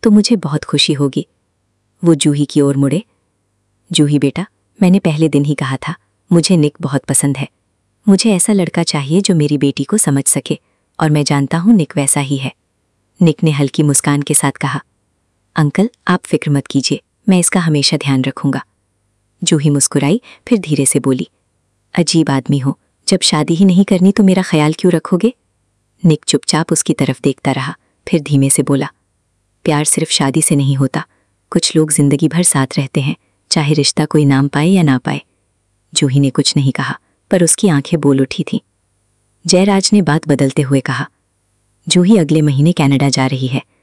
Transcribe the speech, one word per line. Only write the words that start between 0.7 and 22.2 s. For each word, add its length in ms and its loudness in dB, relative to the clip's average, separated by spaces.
होगी।" 340 -4
वो 100 6
जूही 300 0
की 160 -2
ओर 160 2
मुड़े। 260 0
"जूही 260 2
बेटा, 280 -4
मैंने 160 4
पहले 300 0
दिन 160 0
ही 100 -2
कहा 220 -6
था, 180 -8
मुझे 240 2
निक 240 0
बहुत 240 -4
पसंद 320 -2
है। 120 -8
मुझे 240 4
ऐसा 200 0
लड़का 300 0
चाहिए 380 -2
जो 140 0
मेरी 240 0
बेटी 260 -2
को 120 -4
समझ 280 0
सके, 340 -4
और 100 0
मैं 140 0
जानता 340 -2
हूँ 160 4
निक 220 0
वैसा 240 -2
ही 160 -4
है।" 160 -8
निक 220 2
ने 60 4
हल्की 320 0
मुस्कान 400 0
के 120 -4
साथ 180 -2
कहा, 300 -6
"अंकल, 340 0
आप 160 0
फिक्र 260 -4
मत 160 -2
कीजिए, 340 -4
मैं 100 4
इसका 220 0
हमेशा 360 0
ध्यान 280 0
रखूंगा।" 400 -4
जूही 260 2
मुस्कुराई, 500 0
फिर 100 2
धीरे 280 -2
से 140 0
बोली, 280 -2
"अजीब 360 0